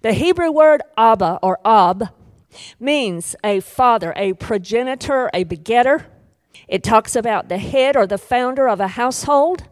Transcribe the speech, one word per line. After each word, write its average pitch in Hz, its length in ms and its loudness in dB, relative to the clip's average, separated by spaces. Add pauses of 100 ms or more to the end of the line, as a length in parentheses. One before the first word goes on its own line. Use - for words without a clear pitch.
The 220 100 0
Hebrew 339 380 0
word 311 320 4 (160)
Abba, 190 440 2
or 185 220 0
Ab, 196 460 2 (680)
means 233 640 -4
a 202 180 -2
father, 226 540 0
a 190 200 -4
progenitor, 247 960 -4
a 180 120 -2
begetter. 240 640 0 (640)
It 185 140 -4
talks 220 340 0
about 220 320 -2
the 175 80 -6
head 262 400 0
or 202 100 4
the 196 120 -4
founder 254 500 0
of 202 100 0
a 190 100 -2
household. 277 840 0